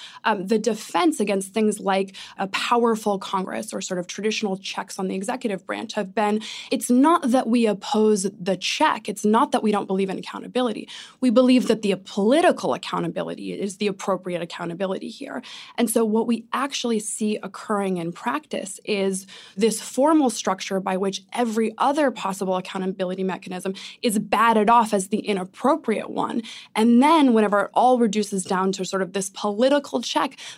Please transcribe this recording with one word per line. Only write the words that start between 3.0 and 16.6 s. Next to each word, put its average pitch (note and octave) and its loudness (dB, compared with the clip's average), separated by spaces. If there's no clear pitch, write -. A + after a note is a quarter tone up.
Congress G3+ -6
or G#3 -6
sort F#3 -6
of F3+ -6
traditional G3+ -4
checks - -10
on F#3+ -2
the F#3+ -4
executive G3+ -6
branch G#3+ -8
have G3+ -6
been, G#3+ 0
it's A#3 -2
not C#4+ 4
that B3+ 2
we A#3 2
oppose G#3+ 2
the F3+ -2
check. - 0
It's - -8
not A#3 4
that A#3 0
we G#3+ 2
don't G3+ 0
believe F#3+ -2
in F3+ -6
accountability. A3 -4
We B3+ 2
believe B3+ 6
that A3 2
the G3 2
political A3+ 2
accountability F3 -6
is F#3 -6
the G#3+ -2
appropriate F#3 -4
accountability F3 -6
here. - -12
And A#3+ 2
so A#3 2
what A3 0
we A3+ -2
actually A#3+ -2